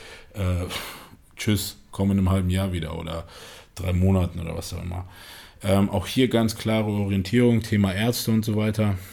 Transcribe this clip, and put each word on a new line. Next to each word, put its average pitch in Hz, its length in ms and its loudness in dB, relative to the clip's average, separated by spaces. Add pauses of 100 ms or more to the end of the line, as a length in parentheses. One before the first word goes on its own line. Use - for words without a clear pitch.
(340)
äh, 90 320 -2 (720)
tschüss, - 400 -2 (140)
komm 98 200 0
in 98 60 4
einem 92 140 4
halben 95 180 2
Jahr 92 240 0
wieder 80 240 -6
oder 82 280 -8 (500)
drei 90 180 -2
Monaten“, 90 460 4
oder 82 180 -8
was 85 160 -10
auch 87 80 -8
immer. 87 240 -8 (560)
Ähm, 98 300 4
auch 98 160 -2
hier 127 220 2
ganz 113 260 2
klare 110 340 0
Orientierung, 104 720 2
Thema 101 320 2
Ärzte 113 380 -2
und 110 120 2
so 107 120 -2
weiter. 104 420 0 (160)